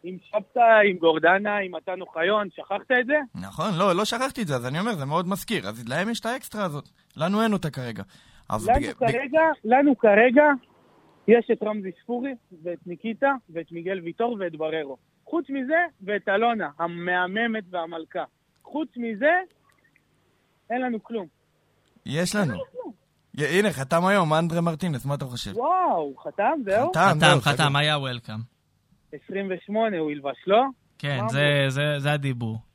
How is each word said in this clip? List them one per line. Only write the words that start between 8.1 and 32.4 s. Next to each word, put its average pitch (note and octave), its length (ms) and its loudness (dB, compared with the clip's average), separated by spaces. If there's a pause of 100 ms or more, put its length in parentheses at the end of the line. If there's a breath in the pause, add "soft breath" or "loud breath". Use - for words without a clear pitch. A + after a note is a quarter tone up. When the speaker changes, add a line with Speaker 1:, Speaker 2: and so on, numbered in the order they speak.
Speaker 2:
אז G#2+ 200 -2
Speaker 1:
לנו C4 120 4
Speaker 2:
בג-, A3+ 80 -4
בג- - 60 -10 (180)
Speaker 1:
כרגע, C4+ 280 0 (240)
לנו C4 340 4
כרגע A#3 460 6 (840)
יש A#3 240 6
את A3 100 0
רמזי G#3+ 280 -4 (120)
שפורי, A#3+ 280 -4 (320)
ואת E3+ 240 -8
ניקיטה, A3 460 -2 (180)
ואת D#3+ 220 -10
מיגל F3 320 -6
ויטור, A3+ 360 -4
ואת E3+ 160 -6
בררו. D#3 400 -6 (280)
חוץ D#4 260 -4
מזה, C#4 280 -2 (240)
ואת G3 260 -4
אלונה, G#3 400 0 (100)
המהממת F3+ 920 -2
והמלכה. E3 540 -8 (400)
חוץ D4 320 -6
מזה, A#3 360 0 (1400)
אין B3 120 -2
לנו A#3 200 -4
כלום. G#3+ 240 -8 (800)
Speaker 2:
יש F3 300 -2
Speaker 1:
אין G#3 60 2
Speaker 2:
לנו. C#3 100 0
Speaker 1:
לנו F2+ 100 -8 (100)
כלום. A#4+ 200 -12 (460)
Speaker 2:
י-, D3+ 200 2
הנה, G#3 120 4
חתם D#3 360 0
היום, F#3 280 4
אנדרה E3 260 2
מרטינס, D#3+ 460 -2
מה C#3+ 80 -2
אתה C#3 100 -6
חושב? B2 320 -8
Speaker 1:
וואו, B3 600 0
חתם, A3+ 480 -2
זהו? A3 260 2
Speaker 2:
חתם, E3 100 0 (100)
Speaker 3:
חתם, D#3 80 2 (120)
Speaker 2:
זהו, C#3+ 100 4
Speaker 3:
חתם, C#3+ 240 0
Speaker 2:
סגור. C#3+ 140 2
Speaker 3:
היה D3+ 200 0
וולקאם. A#2+ 540 -10 (600)
Speaker 1:
עשרים F#3+ 380 -8
ושמונה G3+ 480 -2
הוא D#3 120 -2
ילבש, C#3 260 -8 (100)
לא? G#3 160 6 (360)
Speaker 3:
כן, C#3+ 240 -4
Speaker 1:
מה B2 60 -2
Speaker 3:
זה, C#3+ 320 2
Speaker 1:
אמרו? C3+ 100 2
Speaker 3:
זה, C#3+ 280 -2
זה C#3+ 140 0
הדיבור. A#2+ 460 -4 (160)